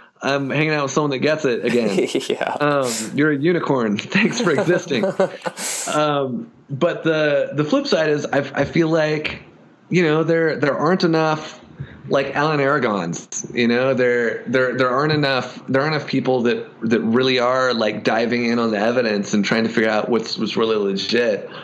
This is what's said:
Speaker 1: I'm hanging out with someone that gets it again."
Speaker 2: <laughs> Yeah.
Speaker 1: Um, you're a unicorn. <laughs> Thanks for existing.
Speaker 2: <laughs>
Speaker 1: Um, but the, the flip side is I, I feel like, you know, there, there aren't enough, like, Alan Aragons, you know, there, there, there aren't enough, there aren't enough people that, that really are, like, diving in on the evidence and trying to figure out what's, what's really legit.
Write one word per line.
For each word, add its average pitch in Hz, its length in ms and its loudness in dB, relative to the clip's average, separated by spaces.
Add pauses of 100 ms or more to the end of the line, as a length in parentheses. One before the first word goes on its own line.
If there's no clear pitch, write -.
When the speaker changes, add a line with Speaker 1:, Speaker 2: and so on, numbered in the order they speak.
(220)
Speaker 1:
I'm 139 280 -2
hanging 151 220 0
out 147 120 0
with 131 80 -4
someone 151 200 0
that 131 80 -2
gets 151 240 0
it 117 220 0
again." 117 480 2
Speaker 2:
<laughs> 135 160 -2
Yeah. - 320 -2
Speaker 1:
Um, 143 300 0 (220)
you're 147 180 2
a 143 60 0
unicorn. 135 600 0
<laughs> - 180 -8
Thanks 214 240 2
for 196 120 2
existing. 170 580 0
Speaker 2:
<laughs> - 60 -6 (800)
Speaker 1:
Um, 143 560 -2 (200)
but 147 340 -2
the, 151 500 2
the 147 120 0
flip 277 220 0
side 160 220 2
is 147 160 0
I, 135 120 -2 (240)
I - 40 4
feel 160 220 0
like, 156 560 0 (460)
you 175 120 2
know, 156 220 2
there, 160 320 2
there 135 220 0
aren't 185 260 2
enough, 160 560 0 (480)
like, 135 280 0
Alan 147 260 0
Aragons, 113 920 -2
you 120 140 2
know, 127 260 2
there, 120 540 0
there, 127 300 0
there 127 120 2
aren't 143 220 0
enough, 139 560 0
there 131 140 2
aren't 156 140 0
enough - 120 -4
people 127 360 0
that, 113 260 0 (200)
that 113 120 4
really 127 360 2
are, 127 360 2
like, 113 320 0
diving 120 400 0
in 117 140 0
on 117 120 0
the 104 80 0
evidence 110 540 0
and 104 100 2
trying 113 200 0
to 110 60 0
figure 110 200 2
out 107 200 0
what's, - 280 -2
what's 104 180 -4
really 113 220 0
legit. 101 720 -2 (140)